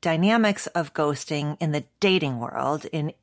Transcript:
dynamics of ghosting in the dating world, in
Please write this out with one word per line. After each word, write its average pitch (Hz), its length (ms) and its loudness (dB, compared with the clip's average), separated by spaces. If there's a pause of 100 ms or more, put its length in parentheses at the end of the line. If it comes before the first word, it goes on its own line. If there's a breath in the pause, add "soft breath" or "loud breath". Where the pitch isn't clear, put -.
dynamics 202 640 2
of 165 240 -4
ghosting 147 680 -2
in 156 140 0
the 147 120 -2 (140)
dating 156 420 2
world, 135 460 -4
in 151 360 -4